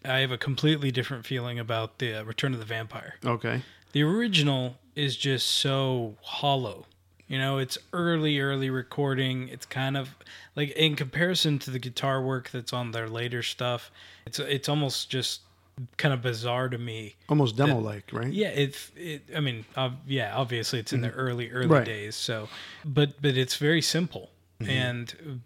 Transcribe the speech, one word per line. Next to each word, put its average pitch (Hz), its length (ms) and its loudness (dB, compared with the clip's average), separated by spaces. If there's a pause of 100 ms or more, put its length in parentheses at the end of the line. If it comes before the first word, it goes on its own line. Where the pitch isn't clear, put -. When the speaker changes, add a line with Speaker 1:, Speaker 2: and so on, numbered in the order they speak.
Speaker 1:
I 131 140 2
have 135 140 2
a 120 60 -2
completely 143 520 2
different 123 360 -2
feeling 123 340 -4
about 110 400 -4
the, 117 200 -2
uh, 107 40 -8
Return 127 300 0
of 120 40 -2
the 107 80 -10
Vampire. 113 480 -8 (100)
Speaker 2:
Okay. 117 380 0 (300)
Speaker 1:
The 143 100 4
original 151 760 2 (180)
is 139 200 0
just 135 300 0
so 131 760 2
hollow. 131 640 0 (420)
You 135 100 -2
know, 135 200 2
it's 131 180 -2 (160)
early, 160 480 4
early 139 300 0
recording. 131 800 0
It's 127 180 -14
kind 135 300 -2
of, 135 200 -6 (400)
like, 147 140 0
in 156 260 4
comparison 156 640 2
to - 100 -8
the 127 80 -2
guitar 131 440 -2
work 131 280 -2
that's 120 220 -8
on 123 200 -4
their 113 160 -4
later 120 340 -4
stuff, - 480 -2 (360)
it's, - 140 -8
it's 139 280 -2
almost 147 420 0
just - 320 -2 (540)
kind 147 160 4
of 127 100 0
bizarre 120 460 0
to 127 100 -4
me 113 360 -8 (140)
Speaker 2:
Almost 139 300 4
Speaker 1:
that 139 80 6
Speaker 2:
demo-like, 107 460 0
right? 120 200 -2
Speaker 1:
Yeah, 196 160 2
it's, 139 480 -2
it, 156 260 -8 (140)
I - 40 -2
mean, 120 240 -2 (120)
ob-, 131 320 -2
yeah, 117 260 0
obviously 120 460 0
it's 110 120 -8
in 127 100 2
the 120 80 0
Speaker 2:
Mm-hmm. - 100 -6
Speaker 1:
early, 123 320 -2
early 127 160 0
Speaker 2:
Right. 143 160 8
Speaker 1:
days, 107 320 -6
so, 110 320 -4 (360)
but, 143 380 2
but 139 140 4
it's 127 200 2
very 151 260 4
simple. - 480 0 (300)
Speaker 2:
Mm-hmm. 117 120 -2
Speaker 1:
And 127 720 -4